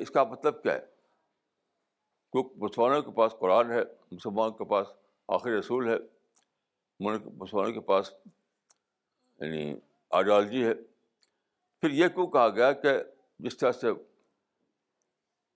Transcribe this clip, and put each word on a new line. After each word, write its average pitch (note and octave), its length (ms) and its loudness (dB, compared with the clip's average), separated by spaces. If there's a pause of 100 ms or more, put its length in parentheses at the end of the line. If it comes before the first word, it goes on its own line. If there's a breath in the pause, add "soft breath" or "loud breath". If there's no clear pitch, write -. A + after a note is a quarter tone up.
اس - 100 -8
کا C#3 140 4
مطلب B2+ 380 -4
کیا F2+ 100 0
ہے، - 140 -4 (1500)
کیونکہ C3 240 -2
مسلمانوں A#2+ 460 0
کے A2 80 -12
پاس A2 280 2
قرآن A2+ 320 2
ہے، A#2 100 -2 (320)
مسلمانوں G#2+ 420 -4
کے G#2+ 100 -10
پاس G2 220 -2 (420)
آخری A2 300 -2
رسول A#2+ 300 -4
ہے، A2+ 100 0 (1300)
مسلمانوں G2+ 480 -4
کے A2 80 -8
پاس - 320 0 (1300)
یعنی D2+ 340 -6 (360)
آئیڈیالوجی G#2 560 4
ہے، A2+ 80 2 (1080)
پھر D#3 100 0
یہ D#3+ 180 4
کیوں F3+ 180 -2
کہا B2 220 4
گیا A#2+ 240 4
کہ C#3 160 0 (500)
جس - 180 -10
طرح B2 160 0
سے A2+ 220 -2 (1600)